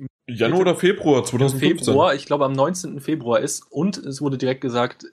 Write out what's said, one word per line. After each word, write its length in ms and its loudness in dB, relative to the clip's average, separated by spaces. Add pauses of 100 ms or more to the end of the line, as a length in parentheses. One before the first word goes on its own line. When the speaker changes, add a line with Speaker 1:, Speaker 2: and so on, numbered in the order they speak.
(280)
Speaker 1:
Januar 340 0
oder 140 2
Februar 440 4
Speaker 2:
im 60 0
Speaker 1:
zweitausendfünfzehn. 600 0
Speaker 2:
Februar, 280 4
ich 100 -8
glaube 200 0
am 80 -2
neunzehnten 480 -2
Februar 400 0
ist 280 -6
und 280 -2
es 240 -12
wurde 160 -2
direkt 240 -4
gesagt, 520 -2